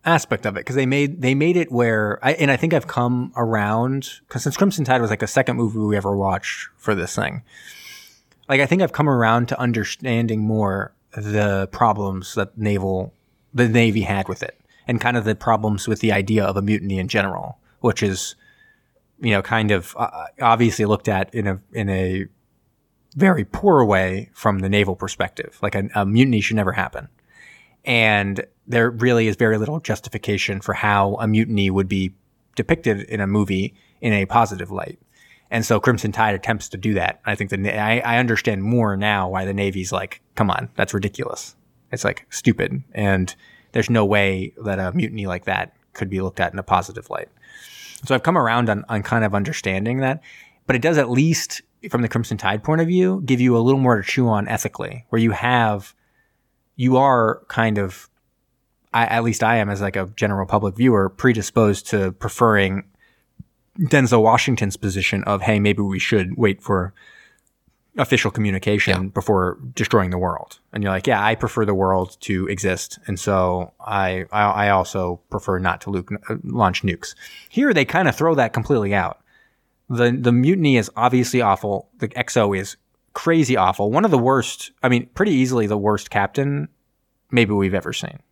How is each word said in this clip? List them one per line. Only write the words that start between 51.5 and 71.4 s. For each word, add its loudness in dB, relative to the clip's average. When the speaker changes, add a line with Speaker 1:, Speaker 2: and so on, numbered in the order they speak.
Speaker 1:
from 0
the 0
Crimson -2
Tide -2
point 0
of 2
view, 2
give 2
you 4
a 4
little 4
more 4
to -4
chew 0
on 0
ethically, -6
where 2
you 4
have, 0
you 2
are 4
kind 0
of, -6
I, 4
at 0
least 0
I 4
am 0
as, -4
like, -4
a -4
general -2
public 0
viewer, 4
predisposed 2
to 0
preferring 2
Denzel 4
Washington's 2
position -2
of, -2
"Hey, 2
maybe 2
we -2
should 0
wait 0
for -2
official 0
communication 0
Speaker 2:
Yeah. -8
Speaker 1:
before 0
destroying 0
the -4
world." -6
And -6
you're 0
like, -2
"Yeah, 2
I 4
prefer -2